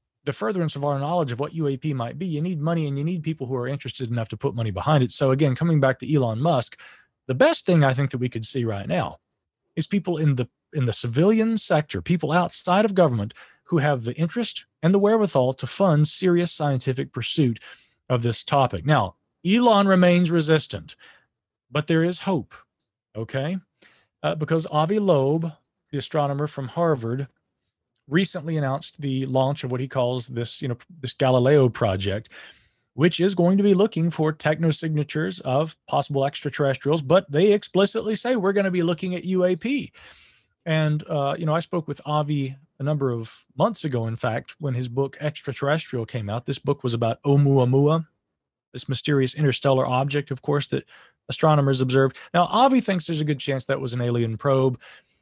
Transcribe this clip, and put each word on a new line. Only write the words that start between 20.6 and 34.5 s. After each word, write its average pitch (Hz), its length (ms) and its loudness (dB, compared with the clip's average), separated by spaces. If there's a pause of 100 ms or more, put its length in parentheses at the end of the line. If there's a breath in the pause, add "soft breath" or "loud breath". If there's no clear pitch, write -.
but 151 160 -2
there 165 160 4
is 175 180 -2
hope, 180 320 -2 (640)
okay? 135 440 -6 (640 soft breath)
Uh, 160 100 0
because 160 320 -2
Avi 160 320 0
Loeb, 160 540 2 (400)
the 143 60 -6
astronomer 143 500 -2
from 139 180 -10
Harvard, 135 640 -2 (800)
recently 160 480 -2
announced 139 440 -4
the 135 260 -4
launch 131 380 0
of 123 80 -6
what 127 80 -4
he 135 80 -6
calls 123 400 -4
this, 117 340 -8
you 143 60 -4
know, 120 80 -6 (240)
this 123 120 -6
Galileo 131 560 4
project, 98 600 -2 (640 loud breath)
which 151 240 0
is 190 160 0
going 180 220 2
to 202 80 2
be 202 100 4
looking 180 360 0
for 156 220 0
technosignatures 156 1080 -2